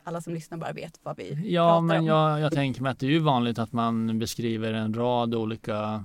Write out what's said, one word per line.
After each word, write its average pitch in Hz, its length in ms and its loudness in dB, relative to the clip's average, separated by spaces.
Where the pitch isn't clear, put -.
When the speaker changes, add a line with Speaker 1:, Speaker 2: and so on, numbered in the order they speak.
Speaker 1:
alla 170 160 -8
som 170 140 -8
lyssnar 165 240 -10
bara 151 140 -6
vet - 300 -12
vad 147 140 -10
vi 147 360 -6
Speaker 2:
Ja, 170 160 4
Speaker 1:
pratar 170 140 6
Speaker 2:
men 165 180 4
Speaker 1:
om? 160 60 0
Speaker 2:
jag, 156 340 2
jag 151 120 0
tänker 139 300 0
mig 135 100 -2
att 120 60 -8
det 135 80 -2
är 135 40 2
ju 160 80 4
vanligt 123 400 2
att 113 140 -2
man 113 460 0
beskriver 113 540 -2
en 110 220 -2
rad 120 400 0
olika 107 720 -4